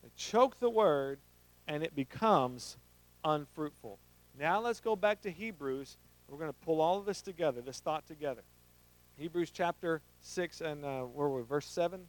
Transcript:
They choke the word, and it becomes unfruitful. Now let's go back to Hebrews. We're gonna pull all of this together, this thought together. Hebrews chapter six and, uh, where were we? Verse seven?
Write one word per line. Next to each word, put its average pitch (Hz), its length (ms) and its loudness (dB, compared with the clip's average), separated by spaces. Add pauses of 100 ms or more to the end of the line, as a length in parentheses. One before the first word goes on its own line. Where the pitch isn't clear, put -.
They - 140 -20
choke 240 420 4
the 240 120 2
word, 147 480 4 (500)
and 151 140 -2
it - 120 -4
becomes 135 840 2 (460)
unfruitful. 147 760 -4 (400)
Now 170 220 2
let's 233 200 -2
go 220 160 0
back 208 260 2
to 196 80 -4
Hebrews. 143 680 -6 (320)
We're 143 80 -16
gonna 151 160 -6
pull 156 300 0
all 180 160 4
of 196 80 -6
this 202 160 -4
together, 160 400 -2
this 127 180 -12
thought 156 260 -4
together. 147 360 -6 (760)
Hebrews 165 340 -2
chapter 170 520 0 (180)
six - 400 -6
and, 151 240 -6
uh, 135 200 -4
where 143 260 -2
were 135 80 -2
we? 117 80 -6
Verse 143 200 0
seven? 180 420 -2